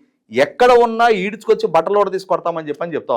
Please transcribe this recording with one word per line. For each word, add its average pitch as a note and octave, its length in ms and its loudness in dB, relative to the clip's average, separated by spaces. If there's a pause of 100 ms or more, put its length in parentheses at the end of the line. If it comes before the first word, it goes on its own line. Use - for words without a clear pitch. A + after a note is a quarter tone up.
(320)
ఎక్కడ D3 400 2 (140)
ఉన్నా A3+ 200 0 (160)
ఈడ్చుకొచ్చి G#3+ 540 -2
బట్టలోడ F#3+ 400 0
తీసి F#3 160 -10
కొడతామని E3 380 -4
చెప్పని D#3+ 280 -8
చెప్తా B2+ 200 -6